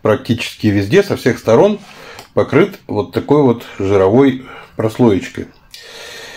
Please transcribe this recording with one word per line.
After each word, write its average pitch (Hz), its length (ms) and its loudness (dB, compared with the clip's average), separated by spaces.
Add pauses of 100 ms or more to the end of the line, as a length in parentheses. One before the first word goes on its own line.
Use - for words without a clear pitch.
практически - 640 -2
везде, 104 360 2
со 127 140 -4
всех - 220 -2
сторон 180 400 2 (560)
покрыт 139 520 0
вот 101 260 -6
такой 147 300 0
вот 117 220 0 (140)
жировой 104 680 2 (300)
прослоечкой. 110 720 -2 (880)